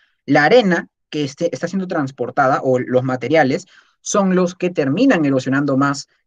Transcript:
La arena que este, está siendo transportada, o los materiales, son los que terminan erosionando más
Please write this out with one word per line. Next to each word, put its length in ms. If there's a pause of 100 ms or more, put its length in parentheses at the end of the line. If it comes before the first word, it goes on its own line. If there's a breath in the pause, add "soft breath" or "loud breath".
(240)
La 200
arena 440 (220)
que 140
este, 300
está 140
siendo 200
transportada, 760
o 160
los 240
materiales, 640 (340 soft breath)
son 340
los 200
que 160
terminan 540
erosionando 520
más 300 (200)